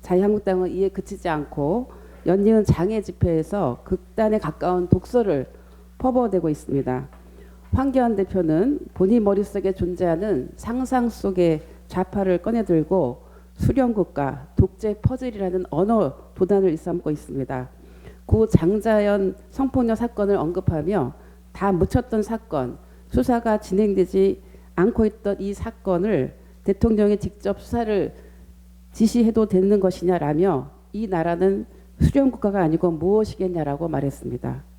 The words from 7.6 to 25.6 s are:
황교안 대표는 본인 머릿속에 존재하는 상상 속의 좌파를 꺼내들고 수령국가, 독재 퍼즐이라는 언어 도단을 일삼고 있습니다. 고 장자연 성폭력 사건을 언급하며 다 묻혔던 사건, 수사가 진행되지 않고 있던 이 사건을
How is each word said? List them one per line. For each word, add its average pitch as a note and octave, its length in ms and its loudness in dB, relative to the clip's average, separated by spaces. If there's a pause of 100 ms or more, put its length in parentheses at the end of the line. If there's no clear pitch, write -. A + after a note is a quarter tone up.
황교안 B3+ 460 2
대표는 F#3+ 640 0 (120)
본인 G#3+ 300 2
머릿속에 G3 480 0
존재하는 F3+ 840 -2
상상 B3 520 -2
속의 F3 540 0 (240)
좌파를 F#3 520 -2
꺼내들고 F3+ 840 0 (320)
수령국가, G3+ 1000 0
독재 G#3 460 0
퍼즐이라는 G#3 680 -2
언어 G3 460 2 (180)
도단을 F#3+ 360 2
일삼고 D#3+ 420 -4
있습니다. C3+ 560 -6 (580)
고 A3 220 4
장자연 G3+ 880 0 (140)
성폭력 B3+ 440 -2
사건을 G#3+ 400 -2
언급하며 E3 800 -2 (380)
다 G3 180 -2
묻혔던 G#3 540 0
사건, D#3 520 -6 (300)
수사가 A#3 540 0
진행되지 G3 840 0 (320)
않고 G#3+ 320 2
있던 G3+ 320 -4
이 G3 160 -6
사건을 F#3+ 800 -2 (300)